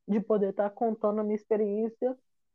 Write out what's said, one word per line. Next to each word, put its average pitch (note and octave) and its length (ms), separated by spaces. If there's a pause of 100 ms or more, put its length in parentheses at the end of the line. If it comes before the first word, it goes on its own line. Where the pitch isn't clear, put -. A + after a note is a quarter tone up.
de G#3+ 120
poder G3 340
tá G3+ 160
contando G#3+ 520
a - 20
minha G#3+ 120
experiência, A3 840 (380)